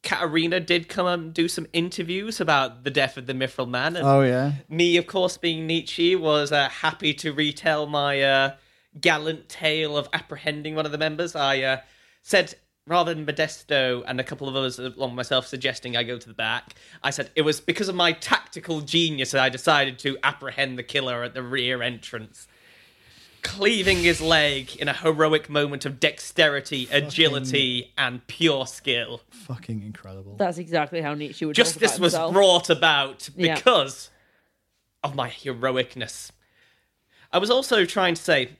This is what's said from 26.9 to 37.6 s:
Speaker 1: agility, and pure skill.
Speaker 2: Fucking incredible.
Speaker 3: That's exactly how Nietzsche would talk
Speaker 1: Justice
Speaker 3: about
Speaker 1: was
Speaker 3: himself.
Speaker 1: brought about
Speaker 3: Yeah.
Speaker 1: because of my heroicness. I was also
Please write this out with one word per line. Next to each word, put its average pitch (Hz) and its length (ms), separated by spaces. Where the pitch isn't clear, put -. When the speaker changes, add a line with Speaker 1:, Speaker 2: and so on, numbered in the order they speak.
Speaker 1:
agility, 135 880
and 123 300
pure 143 400
skill. 120 640
Speaker 2:
Fucking 117 520
incredible. 98 540
Speaker 3:
That's 175 220
exactly 165 420
how 147 140
Nietzsche 151 320
would 151 100
talk 233 80
Speaker 1:
Justice - 280
Speaker 3:
about 185 80
Speaker 1:
was 175 120
Speaker 3:
himself. 160 220
Speaker 1:
brought 185 360
about 143 640
Speaker 3:
Yeah. 165 180
Speaker 1:
because 147 560
of 139 120
my 123 160
heroicness. 127 1000
I 165 60
was 202 120
also 247 360